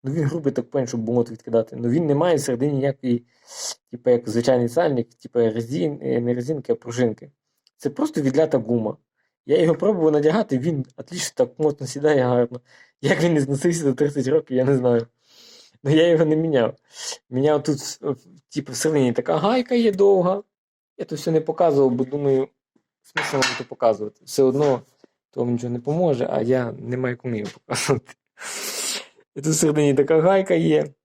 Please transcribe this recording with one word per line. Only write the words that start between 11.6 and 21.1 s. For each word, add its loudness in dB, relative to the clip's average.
сідає 2
гарно. 0
Як 2
він 4
не 2
зносився -2
до 2
тридцять -2
років, 0
я 2
не 2
знаю. 2
Ну, 0
я 6
його 4
не 2
міняв. 0
Міняв 2
тут, -6
о, -4
типу, -8
всередині 0
така -2
гайка 0
є 4
довга. 2
Я -8
тут -10